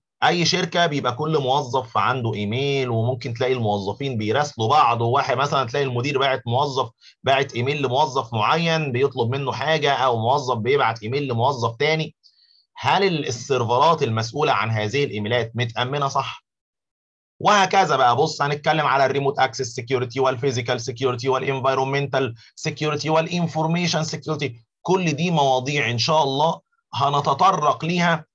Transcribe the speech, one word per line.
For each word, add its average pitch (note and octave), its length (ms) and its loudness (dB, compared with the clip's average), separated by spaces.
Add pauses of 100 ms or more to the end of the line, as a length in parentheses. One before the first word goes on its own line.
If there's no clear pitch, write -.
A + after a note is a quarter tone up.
(240)
اي E3 220 4
شركه F3 400 0
بيبقى C3 300 -2
كل D#3 220 0
موظف C3 600 -2
عنده A2+ 360 0
ايميل، B2+ 560 -2
وممكن A#2 440 -2
تلاقي B2+ 200 0
الموظفين G#2+ 640 -2
بيراسلوا A2+ 500 -2
بعض، B2+ 340 4
وواحد B2 360 0
مثلا C#3 300 0
تلاقي C#3+ 180 -2
المدير B2+ 340 -2
باعت C3 280 0
موظف، B2+ 420 -2 (340)
باعت C3+ 300 0
ايميل C#3 280 -2
لموظف B2+ 520 0
معين D#3 580 0
بيطلب B2 380 0
منه C3+ 220 -4
حاجه، C#3+ 420 0
او B2 240 2
موظف B2 400 0
بيبعت A2+ 460 0
ايميل C3+ 240 -4
لموظف A#2 480 0
تاني. D#3 400 -2 (600)
هل D#3+ 260 2
ال-، D#3+ 240 0
السيرفرات C3 760 2
المسؤوله A2+ 480 0
عن G#2+ 200 0
هذه G#2+ 320 -2
الايميلات A2+ 520 -2
متامنه B2 520 -2
صح؟ - 380 -6 (920)
وهكذا F#3+ 560 4
بقى. B2+ 200 4
بص، D#3 260 0
هنتكلم D3 440 0
على C3+ 200 4
الريموت C#3 340 0
اكسس B2+ 360 -2
سكيورتي B2 440 -2
والفيزيكال B2+ 640 0
سكيورتي B2 480 -2
والانفايرمنتال C3+ 1080 0 (200)
سكيورتي D3 540 -4
والانفورميشن E3 920 0
سكيورتي، D3+ 520 -6 (260)
كل F3+ 300 0
دي E3 200 -2
مواضيع C3+ 580 0
ان A#2+ 80 -2
شاء D#3 260 2
الله C#3 380 0 (320)
هنتطرق C#3+ 920 2
ليها E3+ 500 0